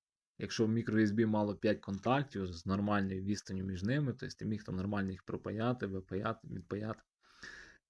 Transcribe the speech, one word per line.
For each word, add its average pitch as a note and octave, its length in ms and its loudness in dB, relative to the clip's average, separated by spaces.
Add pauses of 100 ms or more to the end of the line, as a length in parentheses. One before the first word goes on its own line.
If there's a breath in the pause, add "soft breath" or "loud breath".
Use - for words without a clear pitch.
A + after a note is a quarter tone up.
(380)
якщо A2 280 0
в G#2+ 40 4
мікро A2 300 2
U A2 60 8
S G#2 60 4
B A2 140 4
мало G#2+ 300 2
п'ять G#2 240 2
контактів G2+ 760 0
з E2 120 -10
нормальною G2 580 2
відстанню F#2+ 400 -2
між F#2 200 -4
ними, C3 300 2
тобто - 220 -8
ти G#2+ 100 -8
міг G#2+ 180 -2
там G#2 120 -4
нормально G2 360 -2
їх F#2 120 -10
пропаяти, G#2+ 640 -2
випаяти, G2 600 -4
відпаяти. G#2 520 -6 (920 loud breath)